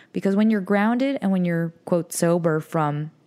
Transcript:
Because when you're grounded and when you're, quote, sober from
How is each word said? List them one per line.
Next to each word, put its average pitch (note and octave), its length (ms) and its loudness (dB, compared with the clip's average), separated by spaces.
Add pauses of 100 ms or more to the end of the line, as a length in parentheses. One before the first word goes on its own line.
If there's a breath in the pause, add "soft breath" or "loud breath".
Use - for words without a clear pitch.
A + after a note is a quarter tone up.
(120 loud breath)
Because G3 220 -2
when A3 160 4
you're G#3 100 2
grounded A#3 600 0
and G3 100 0
when F#3 140 0
you're, E3 280 -2 (120)
quote, E3+ 280 -2
sober E3+ 460 0
from D3+ 540 -4 (140)